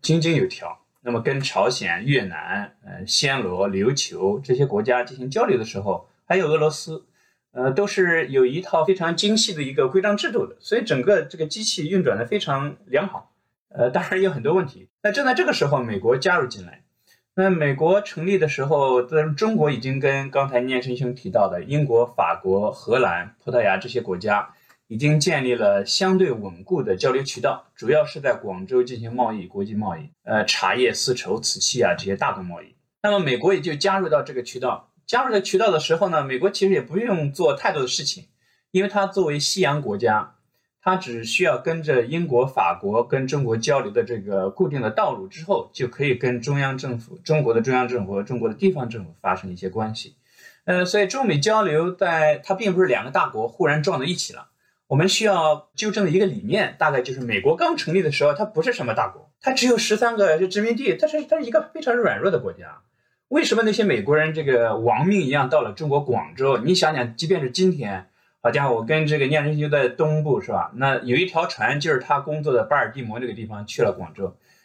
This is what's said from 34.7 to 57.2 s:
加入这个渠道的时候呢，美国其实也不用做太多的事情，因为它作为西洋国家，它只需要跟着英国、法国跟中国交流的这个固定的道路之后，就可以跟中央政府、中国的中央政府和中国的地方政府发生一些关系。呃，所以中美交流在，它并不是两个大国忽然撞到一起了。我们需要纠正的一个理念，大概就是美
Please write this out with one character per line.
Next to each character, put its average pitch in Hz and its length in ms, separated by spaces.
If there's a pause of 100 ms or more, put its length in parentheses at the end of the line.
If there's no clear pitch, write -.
加 - 180
入 247 60
这 220 60
个 196 60
渠 190 160
道 214 140
的 156 80
时 160 160
候 180 140
呢， 156 140
美 131 140
国 180 120
其 196 180
实 190 60
也 147 80
不 147 160
用 180 340
做 151 220
太 190 180
多 151 100
的 123 60
事 - 160
情， - 220 (460)
因 185 120
为 196 60
它 196 160
作 190 200
为 147 140
西 - 220
洋 147 200
国 104 160
家， 107 380 (460)
它 185 140
只 117 300
需 180 180
要 147 140
跟 165 260
着 135 200
英 165 220
国、 131 200
法 113 280
国 107 320
跟 131 220
中 139 160
国 113 140
交 135 240
流 104 100
的 113 120
这 113 160
个 98 300
固 165 200
定 139 120
的 107 80
道 214 240
路 95 140
之 156 160
后， 165 300
就 127 140
可 139 180
以 131 100
跟 123 260
中 139 180
央 135 180
政 127 200
府、 - 280
中 156 180
国 113 100
的 113 80
中 127 120
央 127 140
政 120 180
府 98 80
和 98 100
中 120 160
国 113 80
的 107 80
地 190 160
方 127 180
政 113 140
府 80 180
发 92 140
生 95 160
一 90 40
些 92 140
关 110 240
系。 - 220 (500)
呃， 180 180
所 208 160
以 196 80
中 262 200
美 151 120
交 214 240
流 170 280
在， 160 520
它 196 100
并 190 200
不 180 80
是 185 60
两 117 180
个 - 60
大 - 160
国 110 200
忽 135 200
然 147 160
撞 160 160
到 131 60
一 175 80
起 - 200
了。 - 140 (400)
我 135 80
们 160 120
需 208 180
要 156 500
纠 214 160
正 202 140
的 160 40
一 165 80
个 202 80
理 143 200
念， 156 340
大 156 120
概 131 100
就 131 120
是 131 60
美 113 220